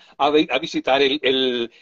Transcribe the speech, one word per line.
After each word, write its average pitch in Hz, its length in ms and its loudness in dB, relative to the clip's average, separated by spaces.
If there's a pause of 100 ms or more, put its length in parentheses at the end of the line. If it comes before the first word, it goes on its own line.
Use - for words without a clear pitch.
(180)
a 143 120 2
vi-, 151 200 2
a 127 80 0
visitar 139 420 -2
el, 135 220 0
el, 123 600 -2